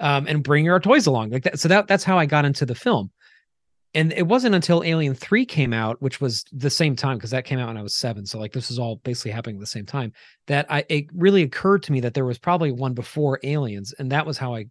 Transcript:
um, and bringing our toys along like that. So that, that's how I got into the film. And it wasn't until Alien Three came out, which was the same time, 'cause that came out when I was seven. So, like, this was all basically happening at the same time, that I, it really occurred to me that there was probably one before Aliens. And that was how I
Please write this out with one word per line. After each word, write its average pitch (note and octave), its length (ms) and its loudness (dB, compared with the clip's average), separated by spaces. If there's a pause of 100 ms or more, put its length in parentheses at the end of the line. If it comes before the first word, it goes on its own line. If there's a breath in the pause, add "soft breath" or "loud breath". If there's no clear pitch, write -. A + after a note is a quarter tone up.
um, C#3+ 260 2
and D3+ 160 0
bringing D3+ 280 4
our F3+ 100 4
toys A#3 260 4
along A2+ 240 2
like B2+ 140 -2
that. - 160 -2
So E3 80 0
that, G3+ 180 6
that's G3 160 4
how F#3 160 2
I D#3+ 80 4
got D3 180 4
into C#3 220 0
the A#2+ 80 -2
film. C3 380 0 (840 soft breath)
And D#3+ 200 2
it F3 120 0
wasn't A#3 280 2
until E3+ 300 2
Alien D#3+ 300 0
Three A#3 300 0
came C3 300 0
out, A2+ 260 -2
which C3+ 180 -4
was A#2+ 320 -4
the C#3 200 -4
same D3+ 260 0
time, C3 240 -2
'cause A2+ 80 -10
that B2+ 160 -4
came C3 140 -4
out B2 100 -4
when A2+ 80 -8
I G#2+ 60 -10
was G2+ 120 -8
seven. G#2 300 -6
So, A2 140 -10
like, G#2+ 160 -10
this B2 160 -8
was A#2+ 80 -8
all A#2 260 -4
basically A#2 280 -6
happening A2 240 -8
at F#2+ 40 -12
the G#2+ 60 -12
same G#2+ 180 -10
time, A#2 300 -8 (320 soft breath)
that C#3+ 240 0
I, D3 180 -2
it D3 240 -2
really F#3 300 4
occurred F#3+ 400 2
to D3+ 100 -2
me C3 80 2
that A#2+ 140 -2
there C3+ 100 0
was B2 140 -2
probably E3 340 0
one B2+ 220 -4
before C3+ 480 -2
Aliens. B2 560 -4
And C3 120 -4
that D3 140 2
was D3 140 -6
how B2+ 160 -6
I A2 160 -6